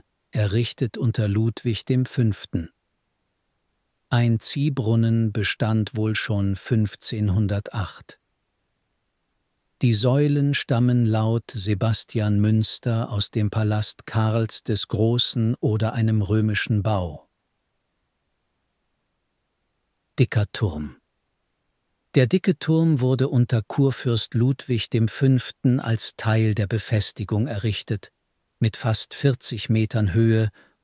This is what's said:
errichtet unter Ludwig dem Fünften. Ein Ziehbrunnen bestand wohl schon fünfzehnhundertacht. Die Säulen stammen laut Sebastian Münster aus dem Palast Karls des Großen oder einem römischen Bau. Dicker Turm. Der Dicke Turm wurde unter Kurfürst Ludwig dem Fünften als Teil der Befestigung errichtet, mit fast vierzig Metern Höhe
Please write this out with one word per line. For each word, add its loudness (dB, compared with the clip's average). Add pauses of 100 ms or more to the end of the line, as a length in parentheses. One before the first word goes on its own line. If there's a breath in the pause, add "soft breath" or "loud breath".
(300)
errichtet -2
unter 0
Ludwig -2
dem 0
Fünften. -2 (1400)
Ein 2
Ziehbrunnen 0
bestand -2
wohl -2
schon -2
fünfzehnhundertacht. -2 (1700)
Die 4
Säulen 2
stammen 2
laut 0
Sebastian -2
Münster 0
aus -4
dem 0
Palast -2
Karls 0
des -4
Großen 0
oder 0
einem 2
römischen 0
Bau. -2 (3000)
Dicker 2
Turm. -6 (1160)
Der 6
Dicke 0
Turm 2
wurde 2
unter 2
Kurfürst 0
Ludwig -2
dem 2
Fünften 0
als -2
Teil 2
der 0
Befestigung -2
errichtet, -4 (460)
mit 0
fast -2
vierzig -2
Metern 0
Höhe 2 (340 soft breath)